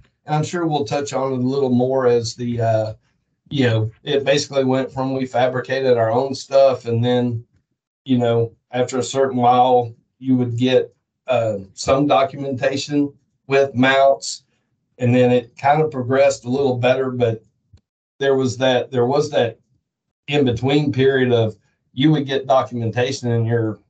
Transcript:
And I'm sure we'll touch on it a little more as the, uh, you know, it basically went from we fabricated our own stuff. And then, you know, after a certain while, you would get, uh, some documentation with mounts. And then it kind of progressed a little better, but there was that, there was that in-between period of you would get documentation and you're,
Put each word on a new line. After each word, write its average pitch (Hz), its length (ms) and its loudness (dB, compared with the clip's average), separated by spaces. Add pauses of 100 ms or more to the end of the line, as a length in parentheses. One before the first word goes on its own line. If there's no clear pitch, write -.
(240)
And 151 100 -4
I'm 151 80 0
sure 170 240 -4
we'll 147 180 -2
touch 143 280 -4
on 135 200 -2
it 127 40 -2
a - 20 -2
little 131 320 0
more 127 380 2
as 120 260 0
the, 120 260 -6
uh, 110 340 -2 (540)
you 135 180 0
know, 110 240 0 (120)
it 139 220 -2
basically 139 400 0
went 131 260 -2
from 131 240 -6
we 131 100 -4
fabricated 127 720 -2
our 113 140 0
own 131 240 -2
stuff. 135 500 2
And 117 200 -2
then, 123 400 -2 (600)
you 127 140 0
know, 117 340 0 (200)
after 123 260 -4
a 120 60 -2
certain 131 340 -2
while, 123 560 2 (240)
you 131 180 0
would 117 220 -2
get, 127 360 0 (340)
uh, 113 300 0 (160)
some 143 340 0
documentation 139 1040 -2 (340)
with 139 280 2
mounts. 135 680 2 (560)
And 123 160 2
then 123 160 4
it 123 260 0
kind 147 240 2
of 151 120 -2
progressed 135 520 0
a 120 60 -6
little 131 260 0
better, 127 360 0
but 120 320 -2 (720)
there 139 160 0
was 131 240 -2
that, 127 320 0
there 120 160 0
was 147 240 0
that 123 300 -2 (640)
in-between 139 680 0
period 131 400 2
of 113 240 0 (420)
you 147 120 4
would 143 160 0
get 131 200 -4
documentation 120 840 -2
and 117 140 0
you're, 110 320 -2 (100)